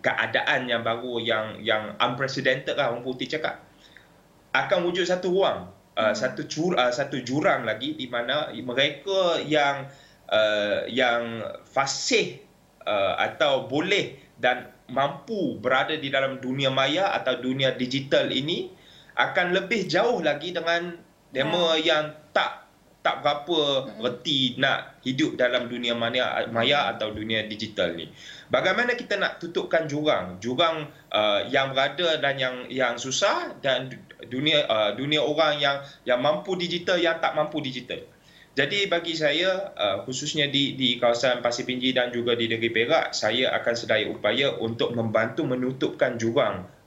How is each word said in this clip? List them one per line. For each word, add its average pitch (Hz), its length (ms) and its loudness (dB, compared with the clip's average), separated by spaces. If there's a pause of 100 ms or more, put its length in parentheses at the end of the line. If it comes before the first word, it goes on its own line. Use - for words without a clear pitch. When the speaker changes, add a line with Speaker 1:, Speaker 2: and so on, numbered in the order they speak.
Speaker 1:
keadaan 123 640 0
yang 117 160 0
baru 117 400 -2
yang, 110 400 -2
yang 107 300 0 (100)
unprecedented 131 720 0
lah 131 160 2
orang 120 140 -6
putih 127 260 -6
cakap, - 320 -4 (880)
akan 175 380 2
wujud 175 180 0
satu 180 240 0
ruang, 139 400 2 (240)
uh, 107 160 4
Speaker 2:
Hmm. 107 60 0
Speaker 1:
satu 123 320 -4
cur-, 170 260 0
uh, 123 160 4
satu 135 320 -2
jurang 135 400 2
lagi 113 320 -4
di 127 160 -8
mana 127 400 -2
mereka 147 920 0
yang, 143 420 2 (400)
uh, 104 600 2
yang 117 560 0 (240)
fasih, - 720 0 (420)
uh, 98 380 2
atau 123 480 0
boleh 165 480 0 (240)
dan 127 320 0 (160)
mampu 139 720 -2
berada 131 340 2
di 139 160 -6
dalam 135 320 0
dunia 135 300 0
maya 143 400 2
atau 123 240 0
dunia 131 400 0
digital 135 560 0
ini 151 400 -2 (440)
akan 175 360 2
lebih 190 320 0
jauh 196 360 2
lagi 151 320 0
dengan 170 440 -2 (360)
demo 160 400 2
Speaker 2:
Ya. 160 200 2
Speaker 1:
yang 151 200 0 (240)
tak, - 320 -2 (320)
tak 143 240 -2
berapa 147 640 0
Speaker 2:
Mm-mm. 110 160 -10
Speaker 1:
reti 127 560 0
nak - 400 -2
hidup 135 400 0
dalam 123 240 2
dunia 120 320 -2
maya, 117 560 0
maya 127 320 4
Speaker 2:
Hmm. 95 80 0
Speaker 1:
atau 107 240 -4
dunia 110 320 -2
digital 98 480 -4
ni. 80 160 -12 (400)
Bagaimana 190 400 2
kita 214 240 -4
nak - 240 -2
tutupkan 165 480 -2
jurang, 123 480 -2
jurang, 151 480 0 (240)
uh, 104 400 2
yang 135 240 2
berada 147 480 0
dan 139 160 2
yang, 127 320 -4
yang 127 320 0
susah 202 560 0
dan 131 320 0
du-, 113 160 -14 (240)
dunia, 147 400 2
uh, 107 240 4
dunia 143 320 0
orang 151 320 2
yang, 139 240 0 (240)
yang 123 160 2
mampu 170 320 0
digital, 175 480 0
yang 165 160 2
tak 165 160 0
mampu 156 240 -2
digital. 127 480 -8 (480)
Jadi 196 320 2
bagi 170 320 -2
saya, 175 560 0
uh, 101 320 0
khususnya 143 400 -2
di, 139 320 0
di 123 240 0
kawasan 120 400 2
Pasir 120 240 -2
Pinji 127 240 -2
dan 123 240 0
juga 120 240 0
di 113 80 0
negeri 113 240 0
Perak, 120 480 2
saya 117 400 2
akan 117 160 0
sedaya 110 400 0
upaya 123 480 0
untuk 113 320 -2
membantu 113 480 0
menutupkan 127 800 -2
jurang, 113 480 0 (180)